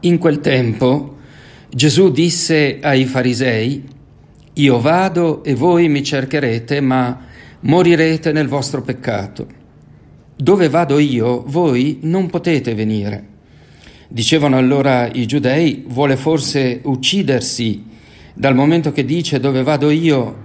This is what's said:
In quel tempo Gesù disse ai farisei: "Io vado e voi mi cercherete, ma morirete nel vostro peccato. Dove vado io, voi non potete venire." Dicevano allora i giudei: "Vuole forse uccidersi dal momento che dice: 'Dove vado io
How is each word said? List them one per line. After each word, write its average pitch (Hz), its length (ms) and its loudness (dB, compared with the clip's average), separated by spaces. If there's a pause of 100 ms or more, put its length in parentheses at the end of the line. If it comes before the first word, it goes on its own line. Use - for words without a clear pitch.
In 170 180 2
quel 147 200 2
tempo 131 760 0 (540)
Gesù 151 400 4
disse 156 680 0
ai 135 260 2
farisei: 127 800 -2 (680)
"Io 135 260 4
vado 170 640 0
e 139 120 -2
voi 170 340 2
mi 143 140 0
cercherete, 135 760 -2
ma 127 420 0 (400)
morirete 160 720 2
nel 151 160 0
vostro 135 360 -4
peccato. - 640 -8 (880)
Dove 175 340 2
vado 151 300 2
io, 123 480 0
voi 143 560 0
non 175 260 -2
potete 147 460 -2
venire." 104 520 -4 (800)
Dicevano 143 500 0
allora 127 500 2
i 120 180 -4
giudei: 143 640 0
"Vuole 135 280 0
forse 135 680 -2
uccidersi 131 1040 -2 (440)
dal 135 220 0
momento 151 380 2
che 143 100 -2
dice: 147 360 -2
'Dove 131 220 0
vado 143 280 0
io 147 560 0